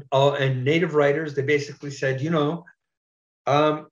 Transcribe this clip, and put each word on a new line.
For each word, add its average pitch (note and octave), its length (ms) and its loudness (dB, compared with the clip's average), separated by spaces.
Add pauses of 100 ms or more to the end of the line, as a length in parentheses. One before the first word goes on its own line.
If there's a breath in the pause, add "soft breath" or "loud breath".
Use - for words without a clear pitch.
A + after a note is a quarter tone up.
(120)
all, C#3 200 4
and C3 320 -2
Native D#3+ 300 0
writers, D3 400 2
they C3 80 -2
basically C#3+ 480 -2
said, C3+ 320 -4
you D#3+ 80 -2
know, D#3+ 340 -2 (840 loud breath)
um, D3+ 460 0